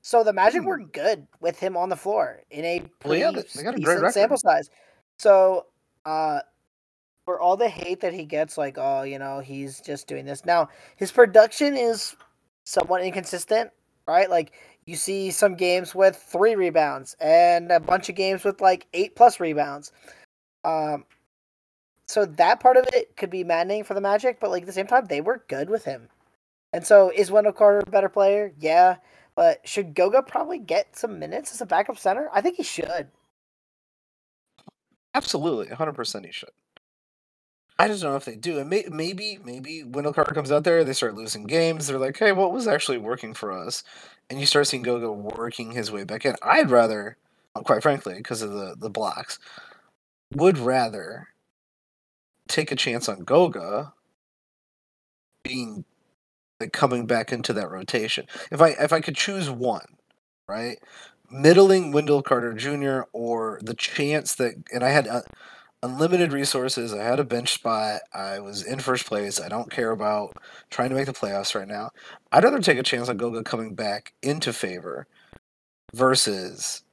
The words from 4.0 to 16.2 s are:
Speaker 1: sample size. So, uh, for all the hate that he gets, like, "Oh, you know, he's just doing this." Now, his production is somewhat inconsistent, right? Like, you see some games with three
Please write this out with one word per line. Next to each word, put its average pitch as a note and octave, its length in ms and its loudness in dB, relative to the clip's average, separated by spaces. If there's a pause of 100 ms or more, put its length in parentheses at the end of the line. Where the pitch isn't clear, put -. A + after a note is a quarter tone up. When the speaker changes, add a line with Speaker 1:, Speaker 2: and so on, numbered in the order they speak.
Speaker 1:
sample - 240 2
size. - 320 2 (480)
So, F#3+ 480 6 (400)
uh, D#3 340 -2 (840)
for F3+ 160 -2
all F3+ 160 4
the A3+ 120 2
hate F3+ 320 -6
that F3+ 140 -4
he F3 100 -10
gets, D3+ 320 -4
like, C#3 220 -6
"Oh, C3+ 240 -2
you C#3 160 -8
know, C3+ 220 -8
he's C3+ 400 -12
just C#3+ 260 -12
doing C#3 180 -12
this." C#3 200 -12
Now, E3+ 240 2 (280)
his F#3+ 160 -6
production A#3 640 6
is A#3 400 -2 (480)
somewhat F3+ 380 -2
inconsistent, F#3+ 680 -4 (360)
right? F#3 240 4
Like, E3 220 0 (340)
you E3+ 100 -12
see F#3+ 340 -4
some F#3+ 240 2
games F3+ 400 0
with F#3+ 220 6
three G#3+ 380 2